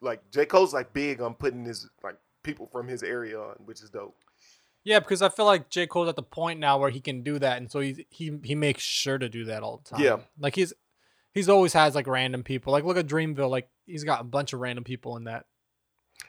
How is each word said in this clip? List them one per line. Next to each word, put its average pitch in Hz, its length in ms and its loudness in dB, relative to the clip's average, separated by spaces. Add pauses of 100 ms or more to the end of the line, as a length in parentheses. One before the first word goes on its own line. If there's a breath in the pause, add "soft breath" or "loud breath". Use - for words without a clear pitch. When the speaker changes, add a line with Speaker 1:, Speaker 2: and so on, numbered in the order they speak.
Speaker 1:
like, 120 320 -6
J. 147 120 4
Cole's, 185 300 4
like, 127 180 -4
big 143 280 -2
on 117 140 -4
putting 123 300 -4
his, 117 240 -10 (140)
like, 95 140 -10 (260)
people 143 240 -12
from 123 220 -10
his 120 160 -8
area 110 360 -6
on, 104 140 -12 (100)
which 110 160 -20
is 107 100 -20
dope. 101 260 -14 (680 soft breath)
Speaker 2:
Yeah, 214 180 6
because 185 200 0
I 190 80 6
feel 214 160 0
like 190 240 6
J. 175 180 0
Cole's 170 220 0
at 165 80 -4
the 135 60 -8
point 165 360 -4
now 143 200 4
where 139 100 2
he 131 120 -6
can 127 220 -8
do 147 160 -2
that, 131 200 2
and 123 120 -12
so 143 100 -4
he, 139 280 -6
he, 151 340 -10
he 127 120 -4
makes 147 280 0
sure - 360 -2
to 127 100 -4
do 113 160 -10
that 110 180 -8
all 113 160 -8
the - 120 -20
time. 120 100 -4
Speaker 1:
Yeah. 123 160 6 (220)
Speaker 2:
Like, 143 160 -2
he's, 180 180 0 (600)
he's 196 180 -2
always 190 240 8
has, 151 200 6
like, 143 120 -2
random 127 360 -2
people. 131 300 -4
Like, 147 120 4
look 175 120 0
at 175 100 0
Dreamville. 147 440 0
Like, 127 180 -2 (180)
he's 156 180 -10
got 139 180 0
a - 20 -10
bunch 139 300 -4
of 123 60 -6
random 123 240 -6
people 120 340 -10
in 117 60 -14
that. 113 200 -10 (840 loud breath)